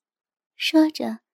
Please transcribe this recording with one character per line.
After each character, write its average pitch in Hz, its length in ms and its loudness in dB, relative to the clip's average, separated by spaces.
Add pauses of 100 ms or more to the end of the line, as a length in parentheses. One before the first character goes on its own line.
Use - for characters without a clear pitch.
(560)
说 311 340 2
着 226 300 -8 (140)